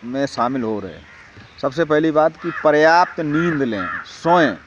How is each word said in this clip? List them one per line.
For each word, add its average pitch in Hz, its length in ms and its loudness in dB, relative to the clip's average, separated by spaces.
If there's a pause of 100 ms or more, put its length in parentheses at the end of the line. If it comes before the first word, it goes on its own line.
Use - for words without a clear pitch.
में 131 220 -4
शामिल 123 380 -2
हो 110 160 -4
रहे 92 140 -12
हैं, 76 80 -18 (600)
सबसे 143 240 -2
पहली 156 260 2
बात 156 260 0
कि 170 140 -8 (120)
पर्याप्त 160 560 4
नींद 156 440 -2
लें, 104 240 -4 (360)
सोएं। 165 320 2 (120)